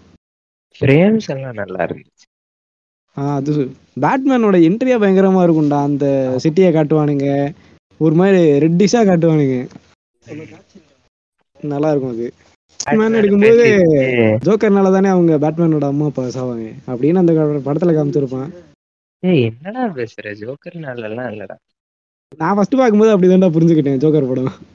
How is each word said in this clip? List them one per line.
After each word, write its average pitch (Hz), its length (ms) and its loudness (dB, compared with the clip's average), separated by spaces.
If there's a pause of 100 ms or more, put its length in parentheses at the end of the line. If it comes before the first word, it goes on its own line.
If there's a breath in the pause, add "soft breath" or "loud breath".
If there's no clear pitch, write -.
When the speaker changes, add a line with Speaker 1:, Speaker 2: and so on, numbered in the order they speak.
(800)
Speaker 1:
ஃப்ரேம்ஸ் 185 480 2
எல்லாம் 135 260 -10
நல்லா 92 300 -8
இருந்துச்சு. 80 420 -12 (920)
Speaker 2:
ஆ, 143 180 -4
அது 143 180 -4 (480)
பேட்மேனோட 233 600 0
என்ட்ரியே 233 360 2
பயங்கரமா 190 460 2
இருக்கும்டா. 151 400 2
அந்த 139 500 -2
Speaker 1:
ஆமா. 127 140 -2
Speaker 2:
சிட்டியை 175 240 2
காட்டுவானுங்க. 143 840 0 (440 soft breath)
ஒரு 156 180 0
மாதிரி 175 520 4
ரெட்டிஷா 196 340 2
காட்டுவானுங்க. 156 680 2 (1900)
நல்லா 147 280 -4
இருக்கும் 131 220 -2
அது. 117 220 -8 (520)
Speaker 1:
பேட்மேன் - 80 -2
Speaker 2:
பேட்மேன் 220 220 0
எடுக்கும்போது 208 680 4 (100)
Speaker 1:
பேசிட்டு 123 520 2
Speaker 2:
ஜோக்கர்னால 196 460 2
தானே 190 160 2
அவங்க 175 300 2
பேட்மேனோட 156 460 -2
அம்மா 143 220 -2
அப்பா 131 180 -6
சாவாங்க 120 500 -10 (140)
அப்படின்னு 127 300 -2
அந்த 170 160 2
படத்துல 151 600 -2
காமிச்சிருப்பான். 143 560 -4 (680)
Speaker 1:
ஏய், 175 240 2
என்னடா 165 420 -6
பேசுற? 123 360 -8
ஜோக்கர்னால 123 840 -14
எல்லாம் 110 300 -10
இல்லடா. 95 220 -16 (840)
Speaker 2:
நான் 165 180 -2
ஃபர்ஸ்ட் 208 200 -2
பார்க்கும்போது 220 420 4
அப்படிதான்டா 185 320 4
புரிஞ்சுக்கிட்டேன் 151 480 2
ஜோக்கர் 147 300 0
படம். 127 240 -4 (240)